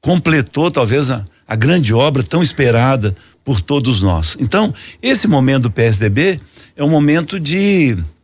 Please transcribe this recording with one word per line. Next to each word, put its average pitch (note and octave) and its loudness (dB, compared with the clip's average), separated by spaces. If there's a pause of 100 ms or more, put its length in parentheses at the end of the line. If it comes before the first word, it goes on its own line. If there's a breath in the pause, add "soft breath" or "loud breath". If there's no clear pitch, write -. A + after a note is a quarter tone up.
completou D#3 0
talvez C3 0
a, A2+ -6 (220 soft breath)
a A2 -6
grande C3 2
obra C3+ 2
tão E3 -2
esperada B2 0 (300 soft breath)
por A#2+ -2
todos A2+ 0
nós. F2 0
Então, G3 0 (300 loud breath)
esse B3 -2
momento C3+ 2
do B2 0
P A#2+ 0
S A2 2
D G#2+ 0
B D#3 0 (360 loud breath)
é C#3+ -4
um D3 2
momento D#3 2
de E3+ 0 (260)